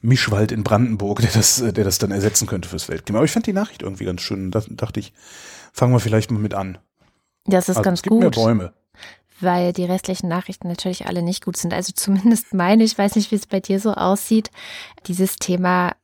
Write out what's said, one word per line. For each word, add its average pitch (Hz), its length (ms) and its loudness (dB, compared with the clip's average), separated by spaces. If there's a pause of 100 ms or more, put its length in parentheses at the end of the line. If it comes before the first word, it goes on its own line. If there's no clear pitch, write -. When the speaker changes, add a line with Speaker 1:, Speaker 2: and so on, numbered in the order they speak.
Speaker 1:
Mischwald 110 500 2
in 110 140 -4
Brandenburg, 104 560 2
der 110 100 2
das, - 300 4
äh, 117 120 0
der 104 120 2
das 95 140 0
dann 101 120 0
ersetzen 101 380 0
könnte 90 200 -6
fürs - 200 -8
Weltklima. 104 320 -2
Aber 147 40 4
ich 156 60 2
fand - 160 -2
die 214 60 -2
Nachricht 190 300 -4
irgendwie 95 240 -8
ganz 90 160 -6
schön. 95 280 -6
Da 107 180 -2
dachte - 300 -6
ich, - 140 -10 (600)
fangen 123 200 2
wir 120 80 4
vielleicht 110 320 0
mal 107 80 -2
mit 107 140 -4
an. 95 240 -8 (680)
Speaker 2:
Das 185 240 2
ist 185 80 0
Speaker 1:
Also, 220 60 2
Speaker 2:
ganz 185 180 0
Speaker 1:
es - 20 -16
gibt 214 140 2
mehr 202 140 6
Speaker 2:
gut, 120 40 -4
Speaker 1:
Bäume. 113 380 2 (680)
Speaker 2:
weil 180 340 0
die 180 120 -4
restlichen 185 420 -4
Nachrichten 180 400 -6
natürlich 180 400 -6
alle 175 160 -4
nicht 175 220 -4
gut 175 120 -6
sind. 170 160 -4
Also 180 220 -4
zumindest 202 580 2
meine, 196 300 4
ich 220 160 0
weiß 202 160 0
nicht, 214 160 2
wie 214 60 0
es 196 100 -4
bei 190 140 -2
dir 190 180 -2
so 208 160 0
aussieht, 202 560 0 (560)
dieses 185 300 0
Thema 180 560 0 (120)